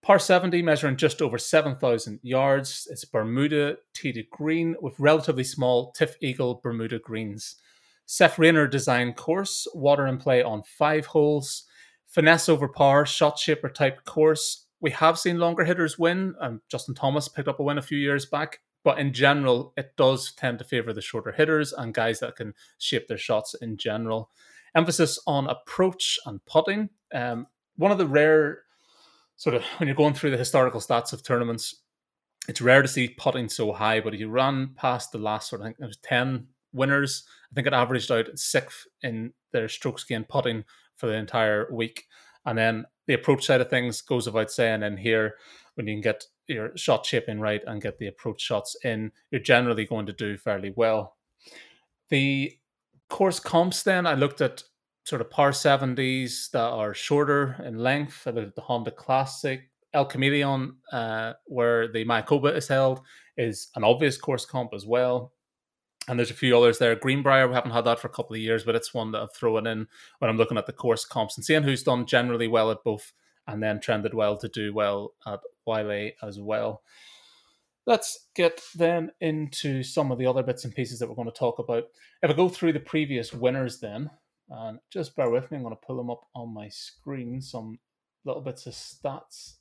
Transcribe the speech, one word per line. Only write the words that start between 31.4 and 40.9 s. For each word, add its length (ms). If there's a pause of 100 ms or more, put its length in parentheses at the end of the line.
it's 140
rare 200
to 60
see 220
putting 400
so 240
high, 260
but 160
if 60
you 80
run 480
past 340
the 80
last 300
sort 120
of, 40
I 40
think 120
it 60
was 100
ten 500 (260)
winners, 520 (260)
I 40
think 120
it 60
averaged 400
out 160
at 100
sixth 480 (160)
in 300 (200)
their 160
strokes 360
gained 240
putting 360 (300)